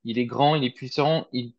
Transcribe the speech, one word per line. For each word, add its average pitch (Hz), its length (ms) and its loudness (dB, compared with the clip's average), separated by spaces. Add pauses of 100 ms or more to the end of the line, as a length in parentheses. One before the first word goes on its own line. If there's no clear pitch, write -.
Il 117 160 -2
est 123 40 2
grand, 139 300 2
il 143 100 0
est 123 100 -2
puissant, 147 580 0
il 120 260 -6